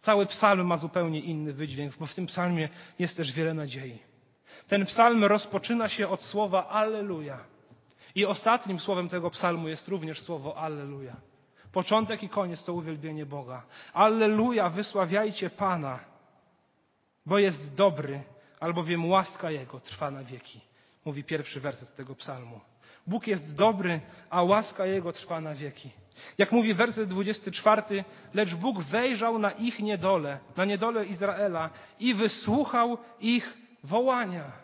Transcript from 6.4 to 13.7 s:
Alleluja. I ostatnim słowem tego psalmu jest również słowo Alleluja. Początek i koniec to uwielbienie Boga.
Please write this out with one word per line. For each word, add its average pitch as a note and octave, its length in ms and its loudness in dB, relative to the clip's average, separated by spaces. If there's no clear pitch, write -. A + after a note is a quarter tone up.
Alleluja. G3 720 -2
I G3 100 4
ostatnim G3+ 540 2
słowem F3+ 300 -2
tego F3 200 -4
psalmu E3+ 380 -2
jest D#3 200 -8
również D#3+ 340 -6
słowo D3+ 360 -8
Alleluja. C#3+ 580 -8
Początek G#3+ 520 0
i G3 60 -8
koniec F3 340 -4
to F3 100 -6
uwielbienie D#3 520 -8
Boga. B2+ 400 -12